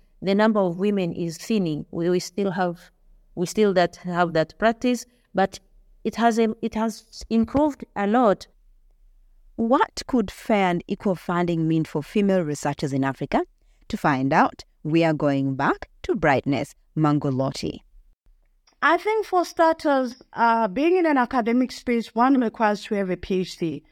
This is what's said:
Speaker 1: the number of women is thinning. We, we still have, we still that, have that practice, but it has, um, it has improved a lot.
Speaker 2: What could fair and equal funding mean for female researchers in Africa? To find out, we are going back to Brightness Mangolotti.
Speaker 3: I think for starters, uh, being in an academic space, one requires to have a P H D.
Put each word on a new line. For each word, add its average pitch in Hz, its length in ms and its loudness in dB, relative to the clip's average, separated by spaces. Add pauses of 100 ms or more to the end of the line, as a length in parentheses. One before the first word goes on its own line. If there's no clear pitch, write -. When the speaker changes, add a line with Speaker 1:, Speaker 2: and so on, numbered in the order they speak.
(220)
Speaker 1:
the 196 140 0
number 214 240 2
of 180 200 0
women 196 340 -2
is 165 240 -6
thinning. 170 540 -2
We, 170 180 -2
we 180 100 2
still 196 320 -6
have, 175 280 -4 (560)
we 175 100 -4
still 202 280 2
that, 175 240 2
have 175 360 -2
that 160 240 0
practice, 233 480 0 (280)
but 190 260 0 (440)
it 220 120 -4
has, 226 240 2
um, 220 220 0
it 226 140 -6
has 220 540 -8
improved 269 560 0 (100)
a 202 120 -2
lot. 214 400 2 (1080)
Speaker 2:
What 240 500 0
could 226 240 0
fair 196 380 0
and 175 180 -2
equal 196 280 -2
funding 175 520 -2
mean 160 180 2
for 147 180 -6
female 196 380 2
researchers 147 500 -4
in 135 120 0
Africa? 139 420 -2 (420)
To 214 100 -6
find 135 360 0
out, 220 300 2 (200)
we 165 200 2
are 160 100 2
going 139 420 0
back 147 340 -2 (140)
to 359 120 -4
Brightness 143 600 0 (220)
Mangolotti. 143 800 -2 (1000)
Speaker 3:
I 311 160 4
think 427 280 -2
for 349 200 0
starters, 311 760 0 (120)
uh, 226 340 2
being 302 300 2
in 349 80 2
an 294 120 2
academic 240 540 0
space, - 420 -4
one 254 260 4
requires 214 440 0
to - 120 -6
have 196 140 -2
a 180 80 -2
P 185 240 -2
H - 160 -8
D. 156 340 -6